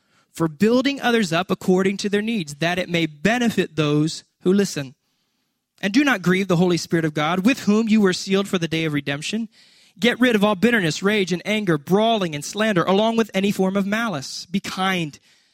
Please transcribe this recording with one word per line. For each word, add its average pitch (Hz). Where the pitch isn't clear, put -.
for 165
building 240
others 226
up 170
according 190
to 208
their 202
needs, 202
that 165
it 180
may 170
benefit 185
those 151
who 185
listen. 151
And 196
do 262
not 240
grieve 185
the 175
Holy 180
Spirit 165
of 156
God, 165
with 262
whom 214
you 214
were 185
sealed 196
for 190
the 165
day 160
of 151
redemption. 147
Get 226
rid 240
of 196
all 214
bitterness, 196
rage, 190
and 175
anger, 202
brawling, 196
and 143
slander, 208
along 220
with 220
any 196
form 190
of 202
malice. 202
Be 185
kind, 185